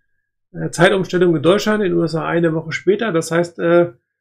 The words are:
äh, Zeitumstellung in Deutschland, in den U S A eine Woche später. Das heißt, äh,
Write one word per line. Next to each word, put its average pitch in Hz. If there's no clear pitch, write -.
äh, 160
Zeitumstellung 180
in 143
Deutschland, 208
in 185
den 170
U 170
S 156
A 156
eine 165
Woche 160
später. 208
Das 165
heißt, 170
äh, 170